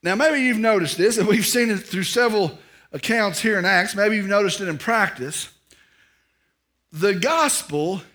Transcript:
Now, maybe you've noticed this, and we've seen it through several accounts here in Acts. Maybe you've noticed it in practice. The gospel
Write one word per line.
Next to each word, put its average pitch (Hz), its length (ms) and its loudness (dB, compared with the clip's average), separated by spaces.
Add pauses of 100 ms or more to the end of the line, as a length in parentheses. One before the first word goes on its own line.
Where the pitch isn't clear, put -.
Now, 175 100 0
maybe 285 280 2
you've 247 180 2
noticed 202 400 2
this, 220 180 4
and 196 100 2
we've 165 200 2
seen 240 240 2
it 202 60 0
through 185 260 -6
several 214 560 0 (340)
accounts 202 460 -2
here 220 180 0
in 175 80 0
Acts. 190 300 2
Maybe 208 220 2
you've 196 100 -4
noticed 202 340 0
it 190 60 -4
in 160 100 -4
practice. 180 720 -4 (1400)
The 185 240 -2
gospel 185 840 -2 (140)